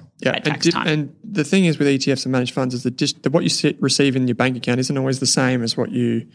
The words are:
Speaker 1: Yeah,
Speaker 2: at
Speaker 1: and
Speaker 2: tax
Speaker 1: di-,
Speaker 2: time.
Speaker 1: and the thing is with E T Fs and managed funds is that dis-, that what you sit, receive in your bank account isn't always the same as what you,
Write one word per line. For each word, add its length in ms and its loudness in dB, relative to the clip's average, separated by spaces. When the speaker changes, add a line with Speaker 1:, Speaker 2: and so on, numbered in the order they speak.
Speaker 1:
Yeah, 100 0
Speaker 2:
at 60 -2
Speaker 1:
and 80 -6
Speaker 2:
tax 220 -2
Speaker 1:
di-, 60 6
Speaker 2:
time. 140 -4
Speaker 1:
and 260 -2
the 200 -4
thing 220 2
is 120 2
with 100 2
E 100 2
T 140 0
Fs 120 -4
and 80 -2
managed 200 0
funds 220 -2
is 100 -6
that 120 -2
dis-, 160 0
that 100 0
what 120 4
you 40 0
sit, 320 0
receive 360 2
in 120 0
your 80 0
bank 200 0
account 240 -2
isn't 180 -2
always 220 0
the 60 -2
same 360 2
as 140 -4
what 160 -2
you, 420 0